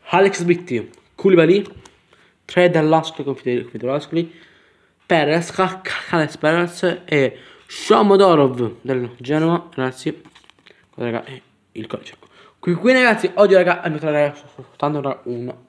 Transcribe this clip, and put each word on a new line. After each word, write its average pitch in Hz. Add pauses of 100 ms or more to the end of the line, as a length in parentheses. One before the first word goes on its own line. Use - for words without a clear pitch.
(120)
Alex 196
Bitti, 170 (240)
Koulibaly, 190 (800)
tre 180
dell'Ascoli, 160
confidere-, 127
confidere 120
l'Ascoli, 165 (720)
Perez, 160
Ka-, 185
Ka-, -
Kales 156
Perez 170
e 135 (260)
Shomodorov 180
del 123
Genoa, 160
ragazzi. 127 (840)
Guarda, 117
raga, -
è - (320)
il 110
codice. - (420)
Qui, 175
qui, 220
ragazzi, 226
oggi, 196
raga, 175
abbiamo 156
trovato, 151
raga, 147
soltanto, 147
raga, 135
un 120 (140)